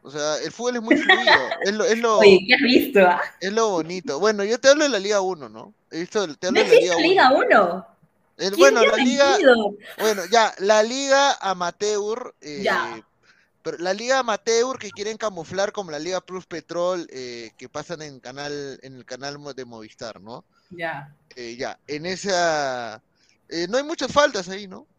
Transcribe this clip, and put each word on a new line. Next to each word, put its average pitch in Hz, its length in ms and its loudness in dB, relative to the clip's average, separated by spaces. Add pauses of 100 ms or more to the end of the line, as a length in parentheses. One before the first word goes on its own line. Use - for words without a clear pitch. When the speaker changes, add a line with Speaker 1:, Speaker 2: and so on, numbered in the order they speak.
Speaker 1:
O - 60 -20
sea, 151 280 -4
el 151 160 -8
fútbol 247 240 -6
es 226 40 -6
muy 233 140 2
fluido, 330 380 2 (160)
Speaker 2:
<laughs> - 160 -6
Speaker 1:
es 202 80 -2
lo, 214 100 -2
es 220 160 2
lo, 226 200 2
Speaker 2:
Oye, 202 280 10
¿qué 247 80 4
has 254 60 -2
visto, 247 440 2
ah? 175 140 2 (220)
Speaker 1:
es 190 100 -4
lo 220 180 0
bonito. 165 520 -6
Bueno, 208 240 0
yo 226 120 -2
te 269 120 4
hablo 294 160 6
de 277 40 0
la 220 100 -2
Liga 202 200 -2
uno, 175 300 -6
¿no? 110 240 -18 (180)
He 160 100 -10
visto, 196 240 -4 (120)
te 180 100 -8
hablo 294 140 2
Speaker 2:
¿No 494 80 4
Speaker 1:
de - 60 8
la 508 40 10
Liga 359 140 2
Speaker 2:
existe 330 160 2
Liga 311 240 6
Speaker 1:
uno. 339 120 2 (280)
Speaker 2:
uno? 190 140 -10 (500)
Speaker 1:
El, 190 160 -4
Speaker 2:
¿Quién - 60 -6 (140)
Speaker 1:
bueno, 240 80 2
Speaker 2:
te 220 60 6
ha - 100 2
Speaker 1:
la 269 60 0
liga, 277 280 4
Speaker 2:
mentido? 254 240 6 (440)
Speaker 1:
bueno, 208 220 0 (100)
ya, 220 280 4
la 214 240 4
Liga 269 580 2
Amateur, 208 1000 -4
eh, 147 240 -12
Speaker 2:
Ya. 214 400 -4 (580)
Speaker 1:
pero 156 180 -10
la 180 140 -4
Liga 240 260 -2
Amateur 233 600 -2
que 202 120 -14
quieren 208 260 -10
camuflar 196 560 -6
como 185 180 -10
la 147 80 -8
Liga 175 220 -6
Plus 180 240 -14
Petrol, 175 680 -6
eh, 120 460 -14
que 127 100 -20
pasan 151 340 -12
en 139 200 -18
canal, 139 600 -12
en 135 140 -20
el 123 80 -20
canal 139 360 -14
mo-, 143 140 -16
de 127 120 -14
Movistar, 110 560 -16
¿no? 117 240 -18 (240)
Speaker 2:
Ya. 160 440 -12 (220)
Speaker 1:
Eh, 120 240 -14
ya, 120 180 -8 (100)
en 147 180 -10
esa, 151 960 -4 (480)
eh, 170 200 -6
no 233 80 -2
hay 277 60 -2
muchas 302 300 -8
faltas 277 340 0
ahí, 196 200 -12
¿no? 196 200 -20 (120)